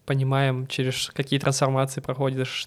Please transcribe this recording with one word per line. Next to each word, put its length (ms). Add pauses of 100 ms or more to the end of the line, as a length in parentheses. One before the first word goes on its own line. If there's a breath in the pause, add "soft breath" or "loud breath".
понимаем, 600
через 480
какие 240
трансформации 640
проходишь 680